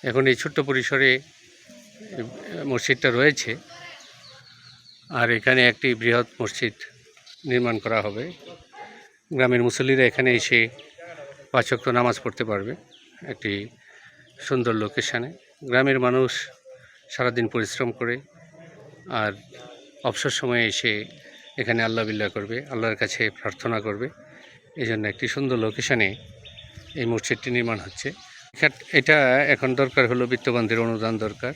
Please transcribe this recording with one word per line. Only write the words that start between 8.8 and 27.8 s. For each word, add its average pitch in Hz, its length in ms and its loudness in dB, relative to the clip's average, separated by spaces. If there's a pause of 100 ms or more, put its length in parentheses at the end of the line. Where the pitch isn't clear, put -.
গ্রামের 123 300 4
মুসল্লিরা 131 420 4
এখানে 123 300 4
এসে 117 340 4 (840)
পাঁচ 127 220 2
ওয়াক্ত 120 140 -4
নামাজ 123 360 2
পড়তে 117 200 -6
পারবে 107 320 -4 (520)
একটি 104 400 -6 (720)
সুন্দর 120 340 0
লোকেশনে। 117 600 -4 (300)
গ্রামের 131 360 4
মানুষ 123 500 2 (600)
সারাদিন 120 360 0
পরিশ্রম 117 440 -2
করে 120 300 -6 (880)
আর 107 220 -2 (720)
অবসর 127 260 -2
সময়ে 120 360 0
এসে 107 400 -2 (520)
এখানে 117 260 0
আল্লাহ 113 220 0
বিল্লাহ 107 240 -2
করবে, 113 400 -8
আল্লাহর 113 260 -2
কাছে 110 340 -2
প্রার্থনা 110 520 -6
করবে। 110 280 -6 (680)
এই 131 100 -6
জন্য 110 220 -2
একটি 110 200 -6
সুন্দর 131 300 -2
লোকেশনে 110 580 0 (800)
এই 123 100 -4
মসজিদটি 117 460 -2
নির্মাণ 117 280 0
হচ্ছে। 101 300 -10 (440)